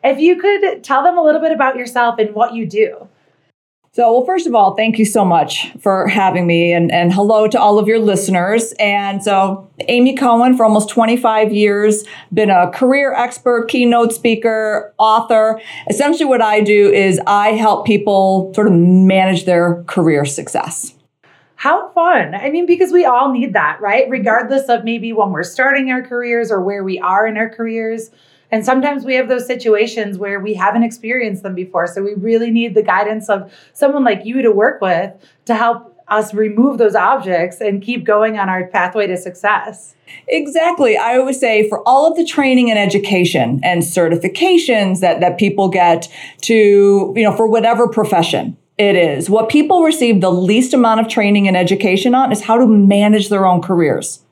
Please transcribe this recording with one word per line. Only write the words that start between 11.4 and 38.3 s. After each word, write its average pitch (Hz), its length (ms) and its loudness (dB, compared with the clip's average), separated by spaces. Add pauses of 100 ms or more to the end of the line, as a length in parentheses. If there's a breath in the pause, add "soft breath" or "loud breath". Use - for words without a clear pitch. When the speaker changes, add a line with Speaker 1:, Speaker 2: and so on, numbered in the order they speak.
Speaker 2:
years, 208 520 0 (280 loud breath)
been 208 200 0
a 180 180 4
career 269 420 0
expert, 240 560 -2
keynote 240 460 2
speaker, 220 880 -4
author. 220 600 2 (300 loud breath)
Essentially 302 360 -2
what 254 180 2
I 214 180 2
do 202 300 4
is 196 340 2
I 208 280 2
help 220 340 0
people 190 680 0
sort 208 140 0
of 185 60 4
manage 185 720 4
their 175 420 0
career 156 360 0
success. - 680 -8 (640 soft breath)
Speaker 1:
How - 340 -2
fun. 311 420 0
I 277 160 -6
mean, 339 160 -2
because 349 260 0
we 349 140 4
all 262 260 2
need 247 220 -4
that, 160 260 -2
right? 226 300 0
Regardless 247 580 -2
of 233 160 0
maybe 226 300 -6
when 208 160 0
we're 170 140 -6
starting 262 480 -2
our 254 100 -4
careers 240 480 -4
or 202 100 -2
where 196 240 -6
we 190 140 -6
are 196 300 0
in 214 100 -6
our 220 120 -4
careers. 226 600 -8 (400 soft breath)
And 220 160 -2
sometimes 262 400 0
we 262 80 -4
have 254 160 0
those 247 160 -2
situations 214 720 -2
where 202 220 -6
we 208 160 -6
haven't 214 260 0
experienced 226 640 -6
them 190 100 -10
before. 180 320 -4
So 180 160 -8
we 202 140 -6
really 226 340 -2
need 233 240 -2
the 214 80 2
guidance 208 480 -2
of 196 240 -4 (200 soft breath)
someone 277 300 0
like 208 220 -2
you 254 160 -4
to 233 100 2
work 202 300 0
with 185 320 -2 (320 soft breath)
to 233 80 -2
help 233 420 -2 (120)
us 214 260 -2
remove 220 460 0
those 208 160 2
objects 180 640 -2
and 202 180 -2
keep 240 260 -8
going 214 340 0